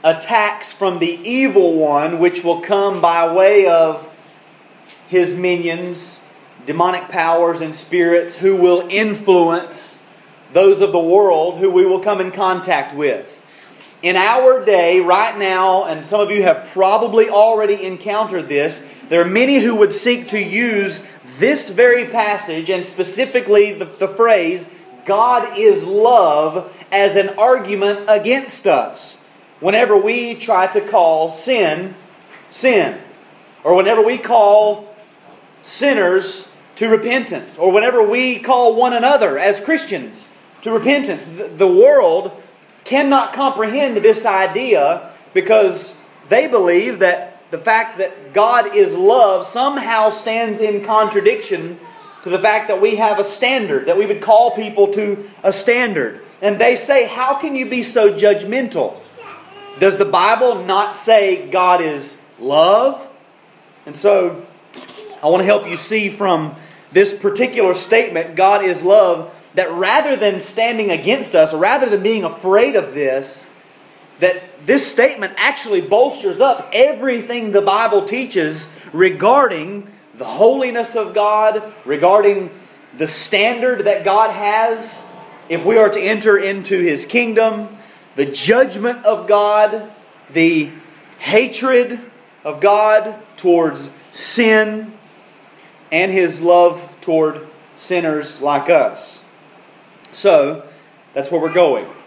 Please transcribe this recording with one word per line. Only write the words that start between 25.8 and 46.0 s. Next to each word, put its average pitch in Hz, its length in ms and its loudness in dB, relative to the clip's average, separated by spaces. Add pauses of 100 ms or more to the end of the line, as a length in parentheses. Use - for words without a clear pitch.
love," 180 880 2 (200)
as 196 240 2
an 196 140 0
argument 202 760 0
against 214 640 -2
us. - 500 -2 (400)
Whenever 208 380 2
we 233 380 -2
try 190 320 0
to 208 160 -2
call 165 500 0
sin, 190 640 -4 (560)
sin, 185 500 0 (640)
or 165 100 4
whenever 208 280 2
we 240 160 0
call 214 760 2 (680)
sinners 190 920 -2 (220)
to 226 160 -2
repentance, 220 680 -2
or 180 160 2
whenever 226 300 2
we 247 360 0
call 247 360 2
one 247 180 0
another 226 460 2
as 202 200 0
Christians 170 680 -6 (340)
to 226 100 -8
repentance, 226 540 -2
the, 165 240 -14
the 175 180 0
world 190 720 4 (460)
cannot 269 480 0
comprehend 247 640 -4
this 220 300 2
idea 190 840 0 (220)
because 190 640 0 (320)